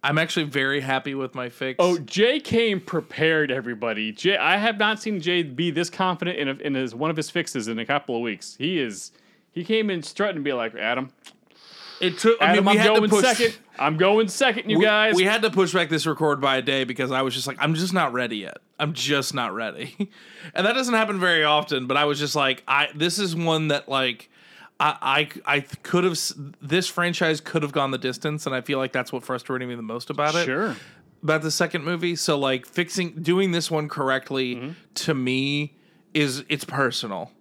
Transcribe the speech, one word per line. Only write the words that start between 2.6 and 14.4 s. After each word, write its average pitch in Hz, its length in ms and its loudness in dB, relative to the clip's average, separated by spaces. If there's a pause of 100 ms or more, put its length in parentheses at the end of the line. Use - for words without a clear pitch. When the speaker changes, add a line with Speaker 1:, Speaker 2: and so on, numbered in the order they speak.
Speaker 2:
prepared, 156 720 0
everybody. 113 600 -4
Jay, 190 260 0
I 170 200 2
have 208 200 0
not 214 240 0
seen 208 180 -4
Jay 175 240 0
be 160 280 -2
this 165 180 -2
confident 180 480 -2
in 143 100 -2
a, 135 60 -2
in 139 220 -4
his, 131 200 -2
one 147 140 -2
of 160 80 -2
his 156 120 -4
fixes 135 380 -4
in 113 120 -4
a 113 60 -4
couple 139 300 -2
of 117 60 -2
weeks. 113 360 -6
He 170 220 -2
is, 113 320 -6 (400)
he 175 120 -8
came 214 260 0
in 180 140 -4
strutting 196 340 -2
and 143 80 -4
be 143 80 0
like, 113 220 -4
"Adam, 123 360 -2 (880)
Speaker 1:
It 180 200 -2
took, 226 220 6
I 175 100 6
Speaker 2:
Adam, 202 140 6
Speaker 1:
mean, 202 100 6
we 214 40 6
Speaker 2:
I'm 220 80 6
Speaker 1:
had 214 60 6
to 220 60 8
Speaker 2:
going 214 100 4
Speaker 1:
push 202 160 6
Speaker 2:
second. 233 320 4 (220)
I'm 151 180 2
going 202 300 4
second, 233 420 0